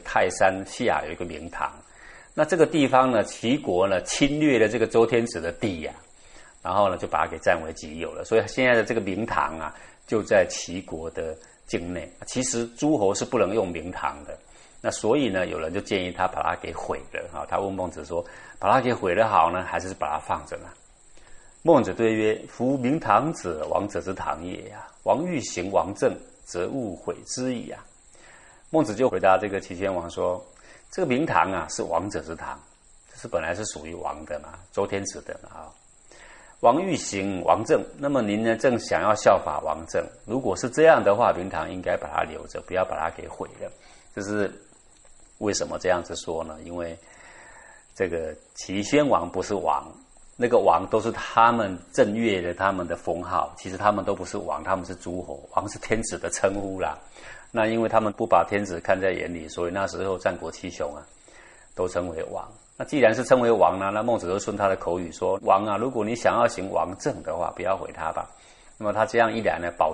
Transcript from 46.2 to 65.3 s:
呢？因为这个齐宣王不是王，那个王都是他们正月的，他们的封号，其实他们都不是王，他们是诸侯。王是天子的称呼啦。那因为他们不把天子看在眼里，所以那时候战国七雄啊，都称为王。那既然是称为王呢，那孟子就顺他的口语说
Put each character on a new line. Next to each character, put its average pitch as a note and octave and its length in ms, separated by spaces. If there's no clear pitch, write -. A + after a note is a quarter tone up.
呢？ D#2+ 220
因 E2+ 100
为 E2 220
这 F#2+ 140
个 D#2+ 260
齐 G2 300
宣 C#3+ 240
王 F2 220
不 F2+ 120
是 G2+ 140
王， D#2 340
那 A#2+ 120
个 A#2 120
王 F#2 280
都 A2 120
是 A2 120
他 A#2 400
们 G2+ 260
正 G#2+ 220
月 A2 260
的， F2 120
他 F#2+ 180
们 F2+ 160
的 E2+ 80
封 E2+ 260
号， F2+ 360
其 - 120
实 F#2 80
他 G2+ 140
们 G2+ 120
都 G2 120
不 F2+ 100
是 G2+ 120
王， D#2+ 260
他 F#2 120
们 F2+ 100
是 F#2 100
诸 F2+ 260
侯。 C#2+ 320
王 F#2+ 160
是 - 80
天 A2 260
子 - 140
的 F2+ 120
称 G2 260
呼 G2 240
啦。 D#2 180
那 A2 160
因 A2+ 140
为 A2 80
他 A2 100
们 G#2+ 120
不 A2+ 140
把 E2+ 180
天 G2+ 220
子 F2 140
看 F#2+ 200
在 F#2+ 120
眼 E2+ 200
里， D#2+ 160
所 F2 200
以 E2+ 40
那 G2 140
时 F2+ 180
候 F#2+ 140
战 F2+ 180
国 E2 160
七 F2 200
雄 D2 240
啊， C#2+ 100
都 F#2 120
称 F2+ 200
为 D#2+ 240
王。 F#2 200
那 - 80
既 D3+ 140
然 A2 160
是 B2 100
称 B2+ 180
为 A#2 100
王 F#2 260
呢， G2 160
那 G#2+ 80
孟 A#2 160
子 F2+ 100
就 F#2+ 120
顺 G2+ 180
他 G2+ 100
的 F#2+ 80
口 F2+ 240
语 E2+ 120
说 F#2 340